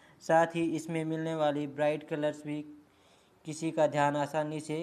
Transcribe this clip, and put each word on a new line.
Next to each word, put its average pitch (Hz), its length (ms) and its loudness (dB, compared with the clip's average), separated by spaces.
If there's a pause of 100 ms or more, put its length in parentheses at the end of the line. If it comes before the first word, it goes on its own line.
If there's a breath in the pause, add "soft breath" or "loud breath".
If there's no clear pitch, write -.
(240 loud breath)
साथ 165 320 4
ही 165 80 0 (120)
इसमें 160 300 -2
मिलने 160 300 -2
वाली 147 340 2
bright 147 400 -2
colors 147 360 -2
भी 151 160 -6 (840 soft breath)
किसी 156 260 -4
का 156 160 4
ध्यान 143 280 4
आसानी 151 440 -2
से 151 240 -4